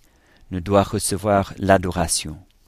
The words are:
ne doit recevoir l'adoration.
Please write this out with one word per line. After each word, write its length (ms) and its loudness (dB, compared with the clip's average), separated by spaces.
ne 80 -6
doit 240 2
recevoir 760 0
l'adoration. 800 0